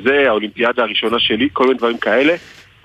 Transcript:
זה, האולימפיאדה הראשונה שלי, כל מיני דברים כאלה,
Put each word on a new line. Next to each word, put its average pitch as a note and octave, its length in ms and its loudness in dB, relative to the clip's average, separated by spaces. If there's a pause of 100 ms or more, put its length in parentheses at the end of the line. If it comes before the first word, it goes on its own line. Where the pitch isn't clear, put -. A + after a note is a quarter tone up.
זה, C#3 240 2
האולימפיאדה A#2 560 -2
הראשונה A2+ 360 -2
שלי, A#2 340 0
כל - 100 0
מיני B2+ 140 2
דברים A#2 200 -2
כאלה, C3+ 380 2 (500)